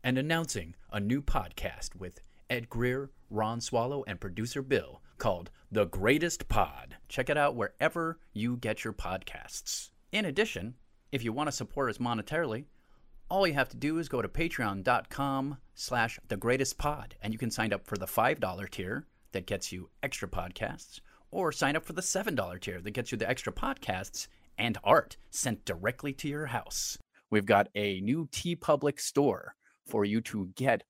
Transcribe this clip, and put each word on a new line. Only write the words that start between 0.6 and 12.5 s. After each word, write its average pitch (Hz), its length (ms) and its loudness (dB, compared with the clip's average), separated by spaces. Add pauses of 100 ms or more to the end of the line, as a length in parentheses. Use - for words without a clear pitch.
a 104 80 0
new 123 220 2
podcast - 720 -2
with 90 240 -10 (300)
Ed 120 180 0
Greer, 123 400 0 (220)
Ron 110 320 0
Swallow, 127 440 2
and 101 140 -6
producer 107 400 -4
Bill 131 400 0 (160)
called 90 340 0 (220)
The 104 140 6
Greatest 143 640 2
Pod. - 460 2 (120)
Check 131 220 -2
it 147 80 4
out 143 180 4
wherever 160 600 0 (160)
you 120 240 0
get 110 260 -4
your 113 80 -4
podcasts. - 960 -8 (240)
In 202 140 0
addition, 135 480 -2 (380)
if 120 120 0
you 110 80 0
want 147 140 0
to 143 60 0
support 131 360 -2
us 107 80 -2
monetarily, 120 680 -2 (640)